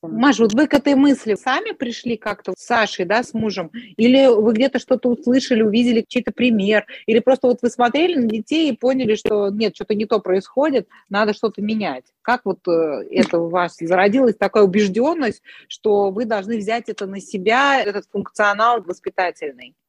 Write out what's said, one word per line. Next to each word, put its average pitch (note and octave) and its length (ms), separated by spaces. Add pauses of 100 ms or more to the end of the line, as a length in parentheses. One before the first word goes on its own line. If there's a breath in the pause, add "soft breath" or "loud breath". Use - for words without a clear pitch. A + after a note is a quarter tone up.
Маш, A3 380
вот A3 140
вы C#4 140
к - 60
этой C#4+ 220
мысли C4 400
сами E4 360
пришли A#3+ 460
как-то G3+ 400
с - 80
Сашей, G#3+ 400
да, G#3+ 180
с - 100
мужем? G3 380 (240 loud breath)
Или B3+ 320
вы A3 240
где-то B3+ 280
что-то - 280
услышали, B3 540
увидели A3+ 440
чей-то - 280
пример? G#3+ 520 (200 loud breath)
Или A3+ 140
просто B3+ 280
вот A#3+ 140
вы A#3+ 80
смотрели C#4 500
на A#3+ 80
детей C#4+ 420
и A#3 60
поняли, B3 400
что G#3 340
нет, G#3 260
что-то G#3 200
не G#3+ 100
то G#3+ 140
происходит, G#3+ 680 (200 soft breath)
надо G#3 240
что-то G#3 280
менять? G3+ 420 (180)
Как B3 220
вот, - 240
э, F3+ 40 (400)
это G3+ 280
у E3+ 80
вас F3 320
зародилась G3+ 560
такая G#3 300
убеждённость, G#3+ 760 (280 loud breath)
что G3+ 420
вы G#3+ 140
должны A3 320
взять A3 320
это G#3 180
на G3 140
себя, A#3+ 600
этот G3+ 300
функционал G#3 720
воспитательный? E3 920 (160)